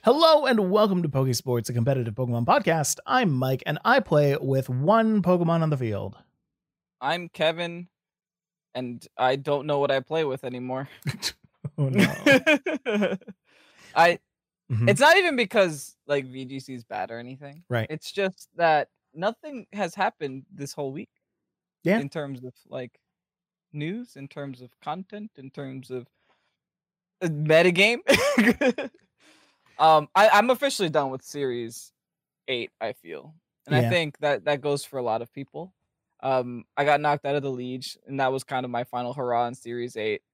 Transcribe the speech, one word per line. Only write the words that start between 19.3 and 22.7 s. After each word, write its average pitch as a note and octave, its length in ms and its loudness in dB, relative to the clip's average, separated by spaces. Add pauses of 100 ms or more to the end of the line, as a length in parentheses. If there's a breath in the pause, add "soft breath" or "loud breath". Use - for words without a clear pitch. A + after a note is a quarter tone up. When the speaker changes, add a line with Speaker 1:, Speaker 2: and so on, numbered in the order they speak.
Speaker 2:
has G3 220 -6
happened D3 480 -6 (100)
this C#3+ 200 -12
whole C#3 180 -8
week D#3 180 -14 (760)
Speaker 1:
Yeah. F#3+ 140 2
Speaker 2:
in - 120 -4
terms C#3 340 -10
of, B2 100 -16 (160)
like, B2+ 300 -14 (720)